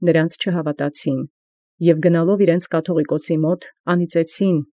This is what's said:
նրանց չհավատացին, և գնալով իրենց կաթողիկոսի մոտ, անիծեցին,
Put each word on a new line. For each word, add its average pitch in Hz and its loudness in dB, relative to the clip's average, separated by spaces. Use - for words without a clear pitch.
նրանց 165 2
չհավատացին, 147 -4
և 165 4
գնալով 175 2
իրենց 175 2
կաթողիկոսի 160 -2
մոտ, 156 -2
անիծեցին, 175 0